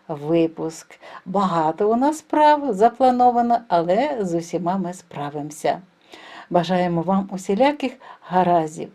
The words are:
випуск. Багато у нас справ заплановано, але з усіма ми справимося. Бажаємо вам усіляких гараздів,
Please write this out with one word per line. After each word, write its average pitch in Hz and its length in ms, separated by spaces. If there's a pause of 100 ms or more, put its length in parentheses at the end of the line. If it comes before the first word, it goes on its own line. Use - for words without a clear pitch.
випуск. 160 920 (260)
Багато 180 680
у 226 40
нас 285 220
справ 294 560
заплановано, 240 920
але 196 520
з 185 140
усіма 170 440
ми 175 160
справимося. 147 880 (680)
Бажаємо 175 520
вам 196 300
усіляких 254 600 (300)
гараздів, 170 720